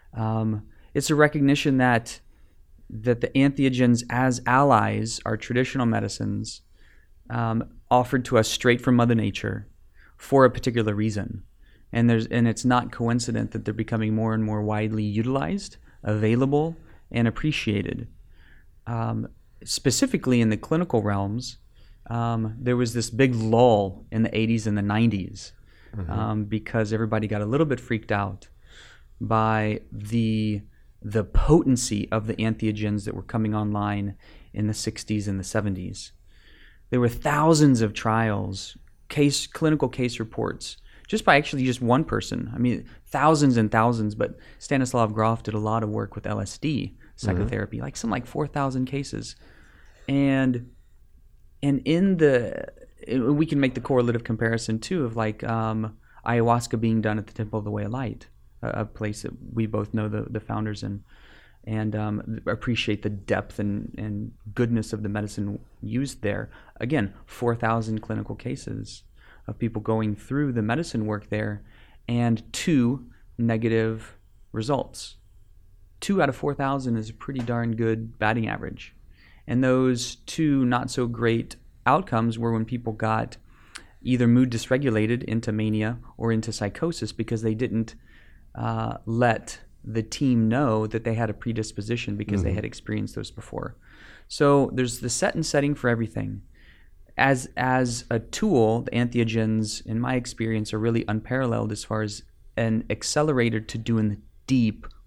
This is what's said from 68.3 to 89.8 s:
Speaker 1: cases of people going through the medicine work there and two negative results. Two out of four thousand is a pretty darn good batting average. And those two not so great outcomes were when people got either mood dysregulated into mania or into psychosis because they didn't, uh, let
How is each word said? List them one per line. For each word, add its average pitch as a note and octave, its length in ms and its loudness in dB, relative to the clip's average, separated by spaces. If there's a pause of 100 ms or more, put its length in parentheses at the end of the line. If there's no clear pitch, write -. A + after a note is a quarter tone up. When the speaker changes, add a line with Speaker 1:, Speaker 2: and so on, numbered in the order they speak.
Speaker 1:
cases A2 640 -10 (460)
of A2 100 -10
people A2+ 240 -4
going A2 320 0
through C#3 380 -2
the A#2 100 0
medicine A#2 440 -2
work G#2 240 -6
there G#2+ 340 -4 (420)
and A#2+ 460 0
two C3+ 580 0 (260)
negative A2+ 800 0 (360)
results. A2+ 640 -4 (840)
Two F#3+ 220 2
out C#3 60 4
of B2+ 80 -2
four D3 180 -2
thousand C3+ 420 0
is A2 140 -4
a - 40 -14
pretty C3 260 -8
darn A#2 340 -2
good A2+ 460 -2
batting A2 260 2
average. - 480 -8 (540)
And B2 160 2
those B2+ 520 2 (100)
two C#3+ 380 2
not B2 280 0
so B2 160 0
great A#2 480 0 (300)
outcomes A#2 520 2
were A#2 140 0
when A2+ 120 0
people A#2 280 -6
got A2 440 -2 (640)
either A#2+ 260 4
mood B2 220 6
dysregulated A#2 760 0
into A2+ 260 -2
mania G#2+ 480 -2 (180)
or A2+ 140 0
into A2 220 0
psychosis A2 580 -4
because A2 320 -4
they A2 120 0
didn't, A2+ 420 -2 (580)
uh, A2+ 520 -4
let A#2 520 0 (240)